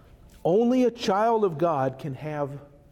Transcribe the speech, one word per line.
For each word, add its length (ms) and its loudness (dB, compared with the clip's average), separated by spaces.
Only 400 4
a 60 2
child 520 0
of 140 0
God 420 0
can 160 -8
have 340 -6